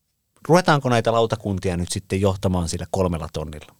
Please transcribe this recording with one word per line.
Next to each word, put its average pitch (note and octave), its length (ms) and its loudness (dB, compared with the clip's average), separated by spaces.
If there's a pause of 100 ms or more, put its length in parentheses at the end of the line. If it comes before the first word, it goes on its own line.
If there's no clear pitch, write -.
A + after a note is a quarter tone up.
(480)
ruvetaanko D#3 400 4
näitä A#2 240 2
lautakuntia G#2 640 0
nyt F2 140 -4
sitten G2 300 -4
johtamaan F#2 480 0
sillä E2 220 -8
kolmella F2 420 -2
tonnilla? D2+ 480 -10